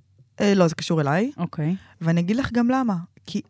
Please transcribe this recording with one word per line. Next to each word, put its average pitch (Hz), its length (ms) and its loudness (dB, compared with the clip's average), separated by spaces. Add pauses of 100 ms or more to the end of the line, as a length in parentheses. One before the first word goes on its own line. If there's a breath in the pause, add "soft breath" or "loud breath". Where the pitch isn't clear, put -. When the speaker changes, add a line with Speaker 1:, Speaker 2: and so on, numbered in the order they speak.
(400)
Speaker 1:
אה, 202 140 4
לא, 180 140 6
זה 160 60 -2
קשור - 260 -2
אליי. 165 360 0
Speaker 2:
אוקיי. 165 400 -4 (240 soft breath)
Speaker 1:
ואני 170 200 2
אגיד 180 160 0
לך 262 160 -2
גם 240 180 2
למה. 254 260 0 (300)
כי 208 240 -6